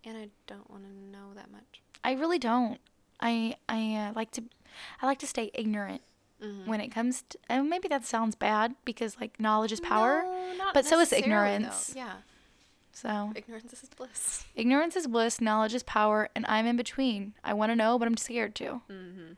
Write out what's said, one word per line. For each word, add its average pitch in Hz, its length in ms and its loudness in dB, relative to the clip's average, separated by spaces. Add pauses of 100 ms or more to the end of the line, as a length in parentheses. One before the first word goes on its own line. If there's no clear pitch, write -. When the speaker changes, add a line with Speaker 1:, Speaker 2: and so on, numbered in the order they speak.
Speaker 1:
And 220 120 -14
I 208 140 -14 (160)
don't 202 240 -18
wanna 196 220 -20
know 196 420 -20
that 202 160 -20
much. - 320 -20 (220)
Speaker 2:
I 254 80 2
really 320 260 0
don't. 240 420 0 (400)
I, 226 360 0 (120)
I, 220 280 -2
uh, 208 180 -4
like 226 180 -6
to, 226 120 -8 (560)
I 262 60 -2
like 269 140 2
to 285 60 -8
stay 226 280 -4
ignorant 208 480 -4 (380)
Speaker 1:
Mm-hmm. 202 280 -10
Speaker 2:
when 220 120 0
it 240 80 -6
comes 240 400 -2
to, - 100 -18 (100)
and 269 220 2
maybe 359 160 -2
that 277 180 0
sounds 226 300 0
bad 214 400 2 (100)
because, 226 360 -6
like, 214 180 -10
knowledge 214 320 2
is 220 80 -4
power, 269 460 4
Speaker 1:
No, 370 340 -6
not 381 160 -2
Speaker 2:
but 277 100 8
so 320 140 6
is 339 140 6
Speaker 1:
necessarily, 262 180 4
though. 208 240 4
Speaker 2:
ignorance. 208 400 -4
Speaker 1:
Yeah. 254 220 -10 (760)
Speaker 2:
So 208 420 -4
Speaker 1:
Ignorance 226 360 -14
is 262 180 -20
bliss. - 540 -8 (120)
Speaker 2:
ignorance 277 400 4
is 330 100 -2
bliss, 226 340 2
knowledge 220 320 2
is 247 120 -2
power, 214 500 4
and 220 120 -2
I'm 220 200 2
in 240 100 2
between. 226 580 -2 (100)
I 208 100 0
wanna 220 220 2
know, 226 200 4
but 233 120 2
I'm 226 80 2
scared 226 400 -4
to. - 340 -8
Speaker 1:
Mm-hmm. 185 480 -16